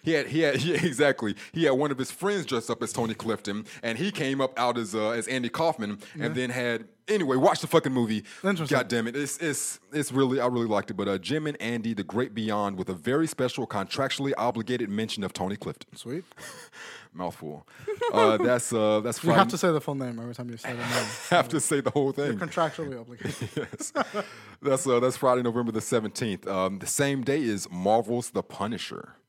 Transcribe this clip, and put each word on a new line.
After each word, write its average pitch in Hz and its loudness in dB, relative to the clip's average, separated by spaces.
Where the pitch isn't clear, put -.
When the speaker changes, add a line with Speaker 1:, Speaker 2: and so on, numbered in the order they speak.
Speaker 1:
He 165 0
had, 143 2
he 147 0
had, 135 2
<laughs> - 0
yeah, 160 2
exactly. 135 2
He 160 0
had 139 6
one 143 4
of 127 -2
his 131 -4
friends 190 -2
dressed 117 -2
up 117 -2
as 113 -4
Tony 113 0
Clifton, 107 -4
and 113 -2
he 196 -2
came 135 -2
up 131 0
out 120 2
as, 107 -4
uh, 107 2
as 113 -2
Andy 123 -2
Kaufman, 131 0
and 156 -8
Speaker 2:
Yeah. 120 -2
Speaker 1:
then 127 -2
had, 120 -2
anyway, 175 2
watch 170 6
the 170 -6
fucking 151 4
movie. 110 2
Speaker 2:
Interesting. 165 0
Speaker 1:
God 120 2
damn 117 0
it. 120 -6
It's, 143 -4
it's, 151 -4
it's 143 -2
really, 131 4
I 120 2
really 120 2
liked 104 2
it. 101 -6
But, 98 -2
uh, 98 2
Jim 143 -2
and 147 -6
Andy, 113 -2
The 101 -2
Great 104 -2
Beyond, 104 0
with 92 -4
a 92 -4
very 127 0
special 127 -2
contractually 135 -2
obligated 113 0
mention 107 -4
of 92 -4
Tony 95 -4
Clifton. - -12
Speaker 2:
Sweet. 151 -8
Speaker 1:
<laughs> - -16
Mouthful. 80 -8
Uh, 110 8
that's, 120 2
uh, 107 4
that's 113 -4
Speaker 2:
You 170 4
have - 8
Speaker 1:
Friday. 196 8
Speaker 2:
to 196 -4
say 180 4
the 156 2
full 143 -4
name 123 -6
every 120 -10
time 123 -8
you 113 -10
say 131 -10
the 120 -6
name. 120 -2
Speaker 1:
<laughs> - -12
Have 175 6
to 156 0
say 143 0
the 127 0
whole 135 0
Speaker 2:
You're 139 -2
Speaker 1:
thing. 98 -6
Speaker 2:
contractually 156 -4
obligated. 120 -8
Speaker 1:
<laughs> - -
Yes. - -8
That's, 135 2
uh, 120 6
that's 127 4
Friday, 127 4
November 120 0
the 107 0
seventeenth. 107 -2
Um, 95 0
the - -8
same 139 0
day 139 2
is 107 -2
Marvel's 107 2
The 95 -2
Punisher. - -8